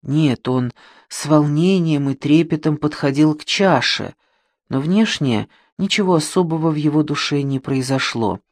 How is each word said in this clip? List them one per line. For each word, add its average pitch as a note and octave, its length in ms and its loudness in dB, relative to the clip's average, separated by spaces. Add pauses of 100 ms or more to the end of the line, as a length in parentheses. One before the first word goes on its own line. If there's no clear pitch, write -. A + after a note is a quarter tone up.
Нет, C#3 480 0
он B2+ 240 0 (360)
с - 180 -10
волнением D3+ 800 2
и C3+ 60 -2
трепетом D#3 600 0
подходил D3+ 580 0
к D3+ 100 -16
чаше, D#3 680 0 (540)
но C3+ 120 -2
внешне D3+ 680 0 (280)
ничего F#3 380 0
особого D#3+ 560 0
в D3+ 60 -2
его D3+ 260 2
душе D3 400 -2
не C#3 180 -2
произошло. B2+ 800 -2 (120)